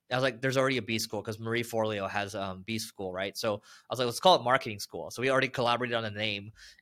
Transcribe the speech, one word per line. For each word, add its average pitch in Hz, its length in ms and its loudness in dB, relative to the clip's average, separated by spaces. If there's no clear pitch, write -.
I 123 40 0
was 127 60 2
like, 123 200 0
"There's 131 160 2
already 131 200 4
a 117 60 0
B 110 160 0
School, 107 240 -4
'cause 104 160 -6
Marie 113 240 -2
Forleo 110 440 0
has, 101 280 -2
um, 95 260 -4
B 110 160 -4
School, 104 340 -6
right?" 95 240 -4
So 107 200 0
I - 340 -16
was 117 80 -4
like, 127 80 2
"Let's 120 140 -2
call 185 160 8
it 123 80 0
Marketing 120 360 2
School." 82 300 -8
So 117 140 -6
we 135 80 4
already 135 160 4
collaborated 120 480 0
on 113 80 0
the 107 80 -4
name. 104 400 -4